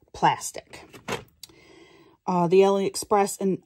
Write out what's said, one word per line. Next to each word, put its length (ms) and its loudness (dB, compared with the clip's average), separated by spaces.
plastic. 720 -4
Uh, 160 2
the 140 6
AliExpress, 800 0
and 260 -2